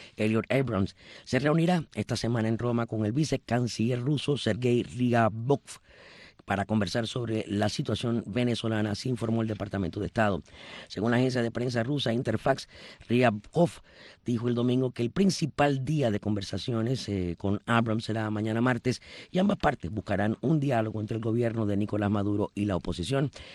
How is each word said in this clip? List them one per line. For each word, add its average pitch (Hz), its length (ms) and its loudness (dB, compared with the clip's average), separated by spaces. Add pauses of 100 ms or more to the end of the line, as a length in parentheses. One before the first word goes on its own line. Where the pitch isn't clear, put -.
(160)
Elliot 110 360 2
Abrams, 117 440 0 (280)
se 127 140 2
reunirá 165 460 4 (100)
esta 107 200 -2
semana 113 340 0
en 113 100 0
Roma 117 260 0
con 110 220 -2
el 104 60 0
vicecanciller 123 880 0
ruso 143 340 0
Sergei 120 460 2
Ryabkov 117 800 2 (840)
para 98 220 -2
conversar 107 400 0
sobre 110 420 -4
la 104 220 0
situación 117 560 -2
venezolana, 110 680 0
se - 140 -6
informó 113 320 0
el 110 80 0
Departamento 98 500 -4
de 92 100 -4
Estado. 101 340 2 (460)
Según 113 240 0
la 117 40 4
agencia 127 260 2
de 117 80 0
prensa 120 320 -2
rusa 131 300 -2
Interfax, 120 560 0 (400)
Ryabkov 123 600 2 (560)
dijo 120 220 0
el 120 60 2
domingo 123 360 2
que - 100 -8
el 120 100 0
principal 147 760 2
día 143 240 2
de 104 100 0
conversaciones, 110 880 -2
eh, 90 300 -2
con 101 260 -2
Abrams 117 400 2
será 107 240 -2
mañana 110 320 -2
martes 123 400 0 (300)
y 175 80 -2
ambas 196 180 2
partes - 340 -2
buscarán 104 520 0
un 151 180 2
diálogo 110 400 0
entre 107 160 -4
el 110 60 -4
gobierno 113 420 0
de 101 140 2
Nicolás 104 320 0
Maduro 104 440 0
y 101 120 0
la 98 100 2
oposición. 92 540 -2 (240)